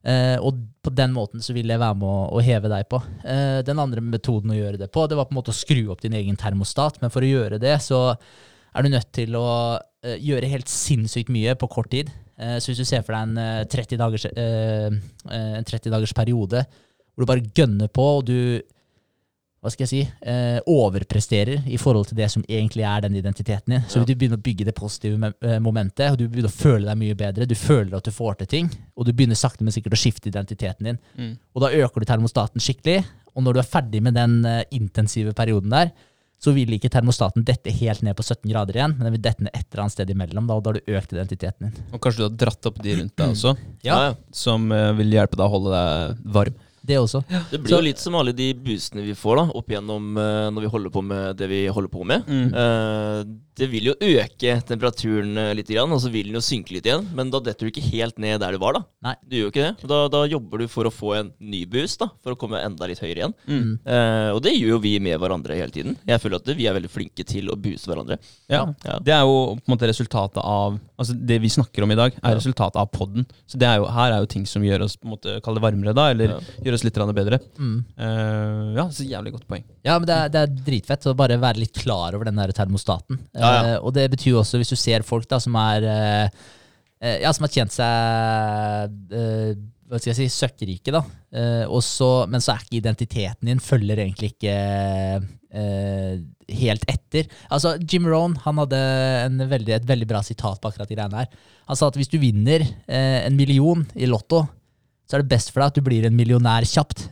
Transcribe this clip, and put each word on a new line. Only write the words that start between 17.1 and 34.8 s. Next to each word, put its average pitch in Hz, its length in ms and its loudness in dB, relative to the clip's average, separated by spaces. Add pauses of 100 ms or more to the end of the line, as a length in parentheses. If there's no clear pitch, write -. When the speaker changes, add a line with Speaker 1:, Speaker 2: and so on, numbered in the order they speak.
Speaker 1:
hvor 123 120 0
du - 0 -
bare 127 160 2 (100)
gønner 107 360 4
på, - 120 -2 (200)
og 131 40 -4
du, 123 380 0 (960)
hva 113 140 -6
skal 127 160 -4
jeg - 20 -4
si, 135 120 0 (200)
eh, 120 380 0 (100)
overpresterer 107 960 2
i 120 160 -2
forhold 110 240 4
til 110 140 -6
det 104 100 2
som - 180 -2
egentlig 110 380 0
er 104 160 0
den 101 160 0
identiteten 101 560 -4
din. 131 140 2
Så - 100 -2
Speaker 2:
Ja. 120 60 4
Speaker 1:
vil 127 100 2
du - 0 -
begynne 123 240 0
å 104 40 -8
bygge 101 220 -2
det 107 120 0
positive 104 420 -4
me-, 107 240 -2
eh, 117 160 2
momentet, 113 540 0
og 131 60 2
du 120 100 2
begynner 117 200 0
å - 140 -6
føle 117 240 6
deg 107 100 -2
mye 107 200 0
bedre, 101 320 -2
du 117 80 2
føler 101 400 2
at 92 80 -6
du 107 80 -4
får 110 260 -4
til 95 80 -6
ting, 165 240 0 (260)
og 123 80 -2
du 120 80 4
begynner 120 240 4
sakte - 260 -2
men 107 100 0
sikkert 107 220 -2
å - 40 2
skifte - 320 0
identiteten 98 540 -6
din. 120 140 -4 (200)
Speaker 3:
Mm. 117 200 -10 (180)
Speaker 1:
Og 123 60 -2
da 135 80 4
øker 131 300 2
du 107 60 -2
termostaten 113 560 0
skikkelig, 175 420 0 (300)
og 131 80 -2
når 127 120 4
du 127 40 4
er - 60 2
ferdig 110 360 0
med 123 140 4
den, 117 320 4
eh, 117 240 0
intensive 107 640 -2